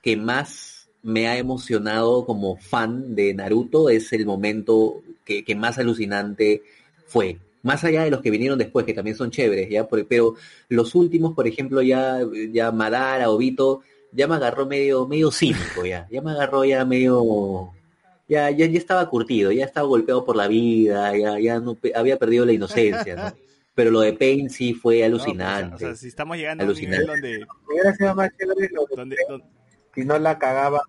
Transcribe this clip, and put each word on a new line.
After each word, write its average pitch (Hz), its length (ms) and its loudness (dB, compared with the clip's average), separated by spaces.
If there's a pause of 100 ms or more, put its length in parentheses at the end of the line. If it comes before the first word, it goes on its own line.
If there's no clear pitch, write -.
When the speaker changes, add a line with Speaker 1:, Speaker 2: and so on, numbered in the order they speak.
Speaker 1:
que 113 140 0
más 123 720 -8 (140)
me 113 260 -2
ha 120 100 -2
emocionado 120 880 0
como 98 300 -4
fan 120 580 -4
de 101 200 2
Naruto, 120 560 2
es 110 220 2
el 110 140 -2
momento 107 760 0 (220)
que, 104 200 -6
que 107 100 -4
más 117 240 -4
alucinante 107 840 0 (440)
fue. 92 320 -2 (240)
Más 139 220 -2
allá 160 200 2
de 151 60 0
los 135 120 0
que 117 80 0
vinieron 127 280 0
después, 113 280 0
que 113 80 -4
también 107 220 -6
son 120 140 -6
chéveres, 101 380 0
¿ya? 107 200 -2
Por-, 107 180 -2
pero 117 280 2 (340)
los 117 260 0
últimos, 165 400 2
por 123 140 0
ejemplo, 135 340 -2
ya, 131 380 2 (320)
ya 117 180 2
Madara, 120 600 0
Obito, 131 520 2 (300)
ya 139 160 0
me 165 80 2
agarró 135 300 -2
medio, 139 420 0
medio 151 240 2
cínico, 95 520 -2
ya. 90 260 -8
Ya 131 120 -8
me 156 100 -6
agarró 139 320 0
ya 135 200 2
medio, 113 880 2 (560)
ya, 147 220 2
ya, 151 160 4
ya 165 120 2
estaba 185 320 0
curtido, 113 420 2
ya 131 120 2
estaba 147 220 -2
golpeado 127 380 2
por 117 120 0
la 101 120 2
vida, 107 680 2
ya, 104 240 0
ya 117 200 0
no 120 140 -6
pe-, - 200 -4
había 127 240 2
perdido 120 280 4
la 117 60 6
inocencia, 98 640 0
¿no? 95 160 -8 (220)
Speaker 2:
<laughs> - 200 -20
Speaker 1:
Pero 113 160 4
lo 113 100 4
de 107 120 4
Pain 135 360 2
sí 123 260 -4
fue 113 340 4
Speaker 2:
No, 113 100 2
pues, - 40 -4
o - 20 -10 (120)
sea, 95 220 -4
Speaker 1:
alucinante. 90 160 -8
Speaker 2:
o 85 40 -18
sea, 113 180 -8
si 123 120 -18
estamos 151 280 -10
llegando 156 260 -6
a 98 40 0
un 101 40 0
Speaker 1:
Alucinante. 95 280 -2
Speaker 2:
nivel - 80 2 (140)
donde, 113 260 -10 (220)
Speaker 3:
Hubiera 185 260 2
sido 196 200 0
más 190 240 0
chévere 190 340 -2
lo 151 140 -2
de 135 100 -8
Speaker 2:
donde, 131 200 -10
Speaker 3:
Pain, 135 240 -6
Speaker 2:
don-, - 100 -20 (440)
Speaker 3:
si 131 100 -6
no 147 160 0
la 156 180 0
cagaba 139 500 0